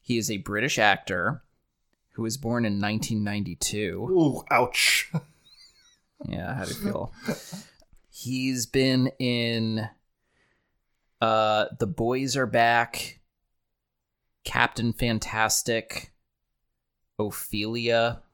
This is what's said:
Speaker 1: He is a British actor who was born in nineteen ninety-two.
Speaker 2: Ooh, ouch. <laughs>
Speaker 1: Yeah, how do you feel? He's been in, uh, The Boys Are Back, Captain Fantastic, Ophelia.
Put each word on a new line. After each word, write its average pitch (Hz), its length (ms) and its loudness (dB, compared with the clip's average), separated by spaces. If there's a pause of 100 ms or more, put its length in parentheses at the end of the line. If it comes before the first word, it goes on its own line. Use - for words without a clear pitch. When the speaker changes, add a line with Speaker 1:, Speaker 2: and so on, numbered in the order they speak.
Speaker 1:
He 123 180 0
is 113 120 -2
a 107 60 -4
British 104 420 -2
actor 98 640 2 (680)
who 117 100 -6
was 113 140 -2
born 117 280 -2
in 101 140 0
nineteen 107 460 -2
ninety-two. 101 840 -4
Speaker 2:
Ooh, 156 440 2
ouch. - 600 2
<laughs> 156 80 -2 (1080)
Speaker 1:
Yeah, - 260 -6
how 98 100 -6
do 85 80 -6
you - 80 -8
feel? - 320 -4 (960)
He's 127 580 -4
been 131 420 4 (100)
in, 117 680 0 (1300)
uh, 110 460 2 (140)
The 110 80 0
Boys 123 480 -2
Are 131 100 0
Back, 117 720 2 (1300)
Captain 117 480 0
Fantastic, 110 1200 -2 (1040)
Ophelia. 117 1040 0 (120)